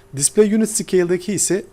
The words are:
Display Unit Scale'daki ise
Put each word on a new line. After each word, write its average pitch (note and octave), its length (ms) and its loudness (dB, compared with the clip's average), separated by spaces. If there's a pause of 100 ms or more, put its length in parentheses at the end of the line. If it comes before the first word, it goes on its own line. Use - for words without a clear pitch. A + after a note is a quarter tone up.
(160)
Display G3+ 380 2
Unit A3 160 2
Scale'daki F3+ 640 -2
ise F3 400 -2